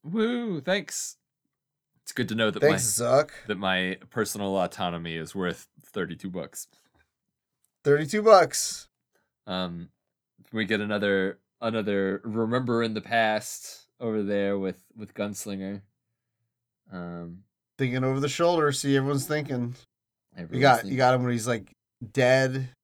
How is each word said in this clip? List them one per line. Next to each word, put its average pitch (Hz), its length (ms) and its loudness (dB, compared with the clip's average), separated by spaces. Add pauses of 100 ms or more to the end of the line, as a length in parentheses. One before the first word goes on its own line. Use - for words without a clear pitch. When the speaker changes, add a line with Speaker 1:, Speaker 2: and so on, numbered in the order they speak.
Speaker 1:
Woo, 220 580 -2
thanks. 180 560 -4 (840)
It's - 100 -16
good 113 160 -2
to 110 60 -4
know 110 160 2
that 101 100 -4
Speaker 2:
Thanks, 135 400 2
Speaker 1:
my, 120 40 -2
Speaker 2:
Zuck. 135 240 4 (180)
Speaker 1:
that 90 100 -4
my 92 400 0 (120)
personal 101 480 -4
autonomy 87 600 -4
is 80 180 -10
worth 90 320 -4 (180)
thirty-two 90 440 -8
bucks. 87 380 -12 (1160)
Speaker 2:
Thirty-two 147 380 2
bucks. - 680 6 (600)
Speaker 1:
Um, 87 420 -6 (640)
we 110 140 -2
get 104 160 0
another, 101 580 0 (220)
another 101 600 -2
remember 117 600 0
in 113 100 -2
the 107 80 -4
past - 840 -2 (140)
over 110 240 -2
there 101 340 0
with, 95 220 -4 (160)
with 107 180 -16
Gunslinger. 101 680 -8 (1080)
Um, 87 480 -12 (380)
Speaker 2:
Thinking 127 260 -2
over 131 160 0
the 143 100 -2
shoulder, 165 420 2
see, 139 240 0
everyone's 139 320 0
thinking. 131 480 -4 (640)
You 87 60 -10
Speaker 1:
everyone's 85 180 -4
Speaker 2:
got, 131 160 8
Speaker 1:
thinking. 98 140 -6
Speaker 2:
you 131 60 -2
got 127 180 6
him 123 80 0
when 123 100 0
he's, 113 140 -2
like, 113 240 -4 (420)
dead. 131 560 4 (140)